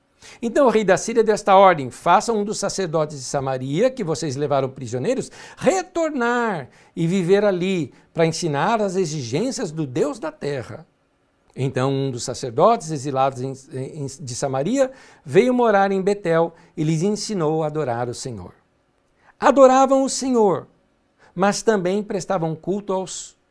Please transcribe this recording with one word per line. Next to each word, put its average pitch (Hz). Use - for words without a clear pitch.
Então 240
o -
rei 214
da 180
Síria 220
deu 208
esta 196
ordem, 175
"Faça 208
um 208
dos 208
sacerdotes 160
de 127
Samaria, 139
que 254
vocês 156
levaram 139
prisioneiros, 127
retornar 247
e 165
viver 196
ali, 180
para 165
ensinar 165
as 190
exigências 160
do 156
Deus 214
da 320
terra." 143
Então 131
um 135
dos 120
sacerdotes 160
exilados 135
em, 135
em, 139
de 123
Samaria 180
veio 214
morar 208
em 190
Betel 170
e 160
lhes 160
ensinou 180
a 151
adorar 123
o 120
Senhor. 113
Adoravam 269
o 262
Senhor, 220
mas 196
também 202
prestavam 180
culto 196
aos -